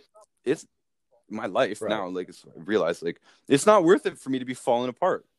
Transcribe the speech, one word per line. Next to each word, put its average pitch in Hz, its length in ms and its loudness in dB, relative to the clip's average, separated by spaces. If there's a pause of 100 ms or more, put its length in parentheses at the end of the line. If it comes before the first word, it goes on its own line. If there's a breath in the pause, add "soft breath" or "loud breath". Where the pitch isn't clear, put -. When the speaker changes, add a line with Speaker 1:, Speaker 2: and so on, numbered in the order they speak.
(460)
Speaker 1:
it's - 200 -2 (640)
my 110 180 -8
life 107 340 -2
Speaker 2:
Right. 107 80 -4
Speaker 1:
now, 104 180 -4
like, 90 220 -8
it's, - 160 -20
I - 160 -20
realize, 85 400 0
like, 82 180 -6 (300 soft breath)
it's 139 160 4
not 214 180 6
worth 190 220 4
it 185 140 -6
for - 100 -12
me 131 100 -4
to 127 60 -10
be 127 80 -8
falling 123 360 -2
apart. 156 360 -2 (140)